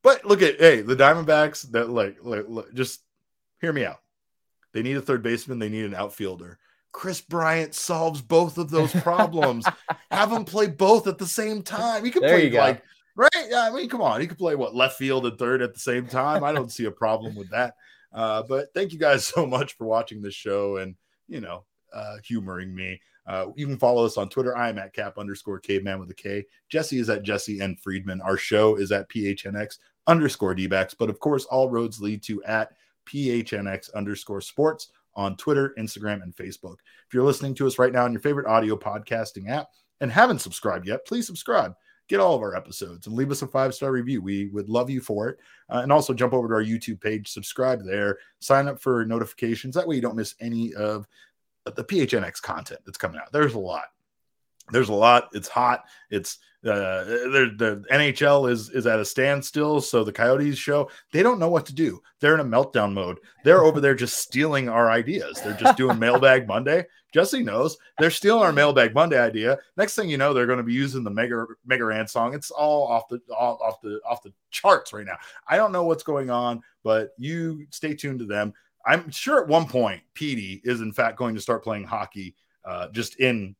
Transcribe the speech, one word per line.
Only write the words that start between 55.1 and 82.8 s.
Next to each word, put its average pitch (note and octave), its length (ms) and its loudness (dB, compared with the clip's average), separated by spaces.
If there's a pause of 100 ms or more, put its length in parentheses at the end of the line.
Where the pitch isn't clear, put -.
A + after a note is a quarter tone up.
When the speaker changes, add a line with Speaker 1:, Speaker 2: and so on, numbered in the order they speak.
Speaker 1:
It's G#2 160 -10
hot. B2 360 0 (260)
It's, G2+ 280 -8 (260)
uh, F#2+ 400 -2
the, B2 520 0
the G#2 340 -2
N C#3 100 4
H C#3+ 220 0
L C#3+ 240 6
is, A2+ 240 -2
is A#2+ 160 -2
at A2+ 140 4
a G#2 40 -2
standstill. C#3+ 800 0
So A#2+ 200 0
the C3 100 -4
Coyotes C3+ 460 2
show, C#3+ 320 -2 (220)
they D#3+ 100 2
don't A#3 160 4
know E3 120 0
what D#3+ 160 0
to C#3 80 -16
do. C#3 260 -2 (200)
They're D3+ 140 6
in D#3 60 2
a C#3+ 40 -2
meltdown A2+ 500 2
mode. F2+ 240 -4 (260)
They're E3+ 200 10
over D3 180 6
there C#3 120 6
just A#2+ 240 -2
stealing C#3 520 0
our A#2 200 4
ideas. A#2 520 -2
They're G#2 120 -4
just A#2+ 220 6
doing B2 220 2
Speaker 2:
<laughs> - 20 -4
Speaker 1:
Mailbag B2+ 480 6
Monday. C#3 380 0 (260)
Jesse G3 300 2
knows. B2 340 -2 (220)
They're D#3+ 120 6
stealing A3 320 4
our E3+ 100 4
Mailbag C3+ 420 6
Monday D3+ 260 4
idea. A2+ 380 2 (180)
Next G#3 180 0
thing G3+ 140 -2
you D3 80 -2
know, C#3 160 2
they're B2 140 2
gonna B2 160 0
be A#2 120 -2
using C3 300 -2
the G#2 60 -4
Mega, A#2 340 -2 (220)
Mega B2 180 0
Ran A2 240 -2
song. A#2+ 260 -2
It's D3 160 -10
all D3 360 0
off A#2 220 -2
the, A#2+ 120 -10 (180)
all A#2+ 240 0
off A2 200 -4
the, G#2+ 260 -10
off A#2+ 140 -6
the G2+ 100 -20 (180)
charts - 440 2
right G#2 120 -10
now. F2+ 100 -10 (300)
I D#3 100 2
don't G#3 160 2
know F3+ 120 0
what's D#3+ 180 0
going C#3 280 -4
on, A#2+ 320 -4 (200)
but A2 360 2
you D#3 520 -6
stay D#3 240 -8
tuned C3+ 260 -8
to A2+ 60 -10
them. G#2 280 -4 (320)
I'm D#3+ 240 2
sure C4+ 320 0
at D#3 60 -6
one D#3 180 4
point, A2 360 -2 (120)
Petey G#2+ 500 -6
is A#2+ 160 -2
in A2 120 -6
fact A2+ 260 0
going A#2 160 -2
to G#2 80 -8
start A2+ 220 -2
playing G#2 200 -6
hockey, G2+ 500 -8 (300)
uh, F2+ 240 -8